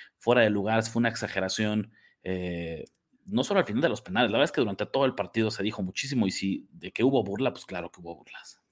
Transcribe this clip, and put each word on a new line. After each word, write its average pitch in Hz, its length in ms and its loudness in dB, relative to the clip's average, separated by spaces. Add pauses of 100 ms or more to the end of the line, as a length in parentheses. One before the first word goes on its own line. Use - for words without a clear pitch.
(180)
fuera 120 240 6
de 110 80 6
lugar, 107 340 2
si - 80 -6
fue 117 80 0
una 117 100 4
exageración, 107 840 -2 (300)
eh, 85 640 -4 (420)
no 113 180 -2
solo 196 160 2
al - 60 0
final 110 160 -2
de 160 80 2
los 104 100 -4
penales, 107 300 0
la 110 80 0
verdad 143 120 4
es - 20 -12
que 147 100 0
durante 104 240 -2
todo 135 180 0
el 131 100 0
partido 110 360 0
se 107 120 -6
dijo 104 200 -4
muchísimo 117 440 -2
y 95 40 2
si 98 420 -4
de - 200 -14
que 113 120 0
hubo 135 180 4
burla, 104 300 -2
pues - 140 -16
claro 87 260 -8
que - 80 -20
hubo 85 160 -12
burlas. - 560 -20